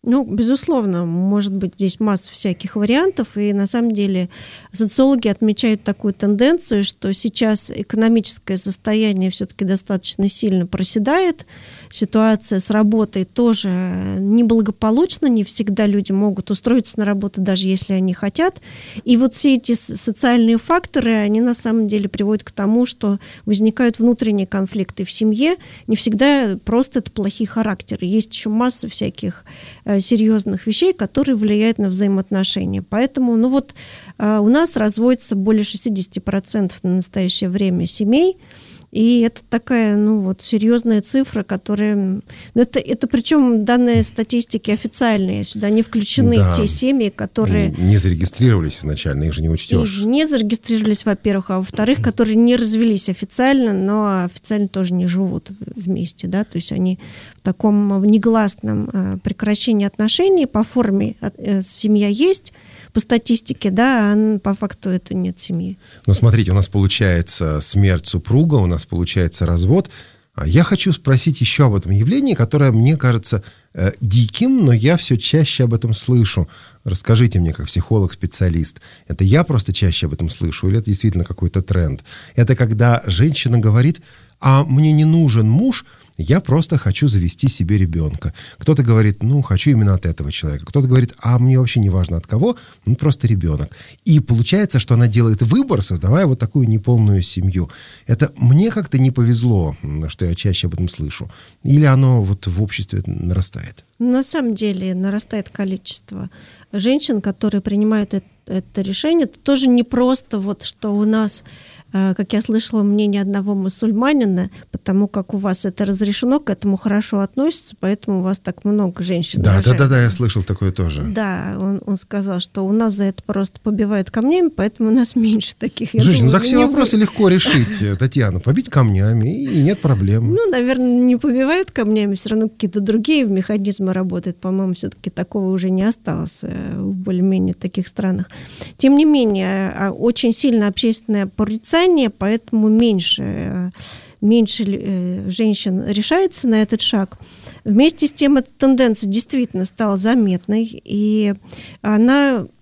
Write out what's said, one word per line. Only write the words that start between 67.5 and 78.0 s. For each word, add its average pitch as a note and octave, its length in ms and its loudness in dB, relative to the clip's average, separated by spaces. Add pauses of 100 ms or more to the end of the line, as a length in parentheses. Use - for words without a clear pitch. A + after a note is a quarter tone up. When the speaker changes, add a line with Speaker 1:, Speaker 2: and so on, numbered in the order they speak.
Speaker 2:
смерть F#2+ 460 2
супруга, C#3+ 500 0
у F#2+ 100 4
нас E2+ 200 -2
получается F2 600 -2
развод. F#2 440 2 (440)
А C#2+ 120 -6
я G2 160 4
хочу F#3+ 300 0
спросить C3+ 480 0
еще C3 260 2
об G#2+ 80 4
этом F#2+ 160 -2
явлении, F#3+ 440 2
которое C#3 380 2
мне B2 240 4
кажется, A#2 460 -2 (320)
э, F#2 160 0 (100)
диким, B2 640 2
но B2+ 80 6
я B2+ 240 4
все C3+ 200 0
чаще C#3+ 480 0
об A#2 100 0
этом A2+ 180 -2
слышу. G#2+ 560 0 (360)
Расскажите A2 560 2
мне, E2 120 0
как D#2 140 -8
психолог-специалист. F2+ 1120 -2 (280)